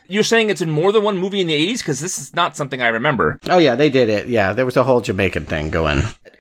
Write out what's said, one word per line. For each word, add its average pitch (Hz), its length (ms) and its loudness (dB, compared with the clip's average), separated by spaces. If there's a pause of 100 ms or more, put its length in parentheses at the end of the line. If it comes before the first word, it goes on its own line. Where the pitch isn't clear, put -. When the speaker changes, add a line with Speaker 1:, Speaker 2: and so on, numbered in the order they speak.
Speaker 1:
You're 202 160 0
saying 226 260 2
it's 160 100 -4
in 165 100 -2
more 156 200 2
than 208 140 2
one 202 140 -2
movie 196 220 -2
in 175 60 0
the 160 80 -2
eighties? 180 280 0
'Cause 135 180 -4
this 175 180 -8
is - 160 -16
not 170 220 -2
something 131 260 -6
I 117 60 2
remember. 113 500 0 (100)
Speaker 2:
Oh, 185 100 4
yeah, 131 180 4
they 147 140 2
did 123 180 4
it. 104 180 -2
Yeah, 104 260 2
there 127 140 0
was 123 100 -2
a 127 80 4
whole 123 160 4
Jamaican 95 460 -2
thing 80 240 -4
going. 78 320 0 (380)